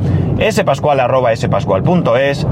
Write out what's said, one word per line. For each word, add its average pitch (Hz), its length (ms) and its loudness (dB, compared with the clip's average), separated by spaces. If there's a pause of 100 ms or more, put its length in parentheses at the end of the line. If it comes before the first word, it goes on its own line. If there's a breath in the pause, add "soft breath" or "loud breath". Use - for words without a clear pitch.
(380 loud breath)
S 202 280 0
Pascual 143 340 0
arroba 123 320 2
S 113 160 -2
Pascual 95 360 0
punto 143 340 2
es, 139 340 0